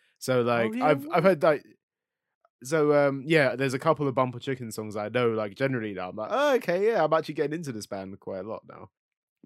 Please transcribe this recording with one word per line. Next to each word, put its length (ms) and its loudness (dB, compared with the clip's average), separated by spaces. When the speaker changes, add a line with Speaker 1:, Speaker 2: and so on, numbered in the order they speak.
Speaker 1:
So, 220 0
Speaker 2:
Oh, 40 0
Speaker 1:
like, 280 0
Speaker 2:
yeah, 140 -2
Speaker 1:
I've, 260 4
I've 100 4
Speaker 2:
what? 20 0
Speaker 1:
heard 180 4
that. 200 4
So, 300 4
um, 320 4
yeah, 300 4
there's 180 0
a 40 -4
couple 300 2
of 60 -2
Bumper 260 0
Chicken 300 -8
songs 260 -10
I 120 -6
know, 220 2
like, 260 -4
generally 380 -2
now. 160 -8
I'm 60 -14
like, 160 -8
"Oh, 240 2
okay, 320 -2
yeah, 160 2
I'm 80 2
actually 220 0
getting 240 -2
into 140 -8
this 140 -10
band 340 -10
quite 240 -8
a 40 -10
lot 200 -10
now." 220 -18